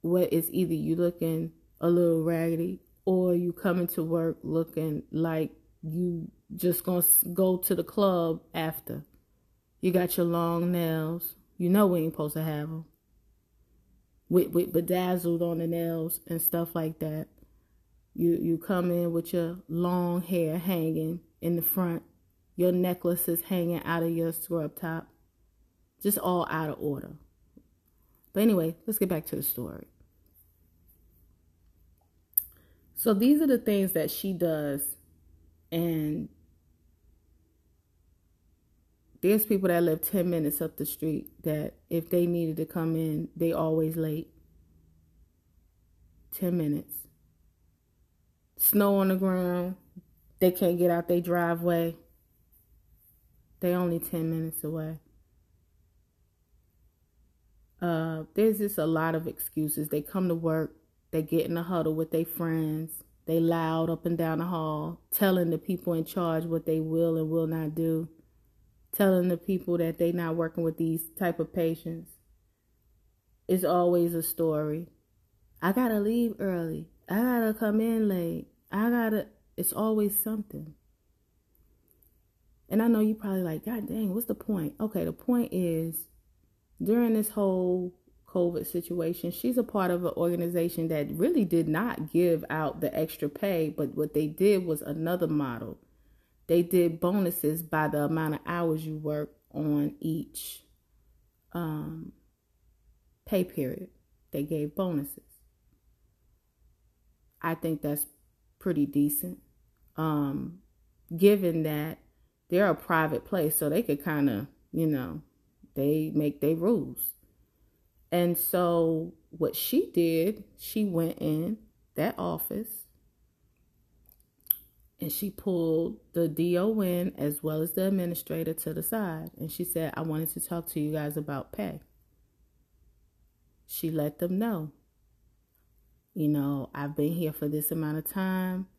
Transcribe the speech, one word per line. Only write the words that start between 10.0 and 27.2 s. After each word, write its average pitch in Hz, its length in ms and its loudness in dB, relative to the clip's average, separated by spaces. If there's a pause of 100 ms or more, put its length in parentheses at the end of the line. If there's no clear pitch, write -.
your 175 100 2
long 170 440 0
nails. 165 640 -2 (240)
You 175 100 2
know 202 200 6
we 175 120 2
ain't 160 120 0
supposed 151 220 -4
to 156 100 -2
have 151 240 -4
'em. 160 160 -8 (1400)
With, 175 240 4
with 175 200 0
bedazzled 170 720 0
on 170 160 0
the 165 80 -2
nails 165 640 -2
and 165 120 -4
stuff 170 360 0
like 160 240 -4
that. 156 260 -4 (880)
You, 170 260 2
you 165 160 0
come 175 360 0
in 175 200 0
with 165 200 -2
your 170 260 -2 (100)
long 175 540 0
hair 170 360 0
hanging 160 600 -2 (200)
in 170 160 0
the 165 60 -2
front. 175 420 -2 (500)
Your 180 160 4
necklace 180 580 2
is 170 120 0
hanging 175 420 0
out 170 200 -2
of 165 80 0
your 165 200 0
scrub 160 480 -4
top. 165 300 -6 (920)
Just 202 160 2
all 175 320 0
out 160 180 -2
of 147 100 -4
order. - 380 -6 (1160)